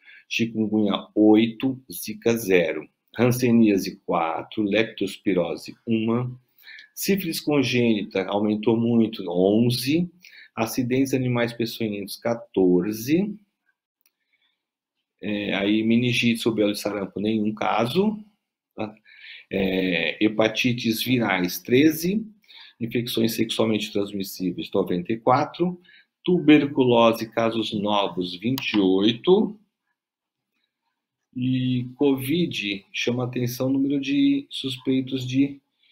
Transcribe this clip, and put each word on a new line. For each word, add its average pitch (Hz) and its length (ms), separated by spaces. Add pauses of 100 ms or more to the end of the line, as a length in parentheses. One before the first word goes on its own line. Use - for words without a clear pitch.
(280)
chikungunya, 107 840
oito, 110 760
zika, 110 460
zero, 85 500 (320)
hanseníase, 117 880
quatro, 85 580
leptospirose, 98 1120 (120)
uma, 117 520 (560)
sífilis 180 460
congênita 120 840
aumentou 107 500
muito, 113 540
onze, 123 800 (440)
acidentes 127 600
animais 123 400
peçonhentos, 104 680
quatorze, 110 1120 (1900)
é, 101 320
aí 104 280
meningite, 117 640
rubéola 107 260
e 104 40
sarampo, 101 420
nenhum 107 360
caso, 131 680 (520)
tá? 107 200 (560)
É, 92 720
hepatites 110 800
virais, 101 580
treze, 160 680 (540)
infecções 117 540
sexualmente 113 580
transmissíveis, 95 800
noventa 92 400
e 113 40
quatro, 151 640 (440)
tuberculose, 135 1040
casos 113 420
novos, 98 640
vinte 117 380
e 107 80
oito, 107 760 (1800)
e 127 580
covid, 135 960
chama 123 320
atenção 123 440
o 135 40
número 139 280
de 139 500
suspeitos 131 760
de 135 360 (320)